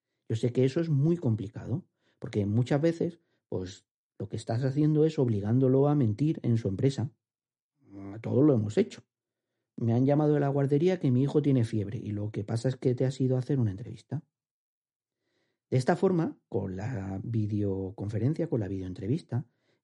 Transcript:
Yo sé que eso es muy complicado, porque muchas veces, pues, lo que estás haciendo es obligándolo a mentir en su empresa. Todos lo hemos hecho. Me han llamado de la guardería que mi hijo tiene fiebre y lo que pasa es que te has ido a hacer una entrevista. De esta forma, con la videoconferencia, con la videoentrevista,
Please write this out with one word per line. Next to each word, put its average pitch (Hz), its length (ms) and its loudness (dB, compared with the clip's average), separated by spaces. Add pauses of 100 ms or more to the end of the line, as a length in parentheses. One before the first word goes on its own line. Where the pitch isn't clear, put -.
(280)
Yo 117 80 -2
sé 117 160 -2
que 127 140 2
eso 135 140 0
es 165 100 -2
muy 156 280 2
complicado, 110 720 -4 (320)
porque 107 260 -2
muchas 123 360 0
veces, 170 380 0 (280)
pues, - 380 -8 (340)
lo 101 80 -8
que - 80 -8
estás 113 280 -4
haciendo 151 420 2
es 160 120 0
obligándolo 127 720 4
a 147 80 2
mentir 139 480 2
en 120 140 2
su 110 100 -2
empresa. 113 440 0 (1120)
Todos 113 240 4
lo 147 80 6
hemos 107 240 0
hecho. - 240 -2 (760)
Me 117 160 0
han 127 120 4
llamado 147 280 4
de 147 80 2
la 143 80 0
guardería 143 500 2
que 151 100 0
mi 123 140 4
hijo 143 180 2
tiene 135 220 4
fiebre 104 340 -4
y 104 140 -8
lo 104 200 -4
que 107 120 -6
pasa 113 260 -4
es 127 60 -2
que 131 180 0
te 127 120 0
has 127 160 -4
ido 127 160 2
a - 20 0
hacer 135 200 -2
una 110 120 2
entrevista. 113 500 -10 (1500)
De 127 60 2
esta 180 180 2
forma, 185 420 0 (120)
con 98 260 -4
la 95 480 -6
videoconferencia, 104 1300 -2
con 135 100 -2
la 98 80 -4
videoentrevista, 95 800 -6 (360)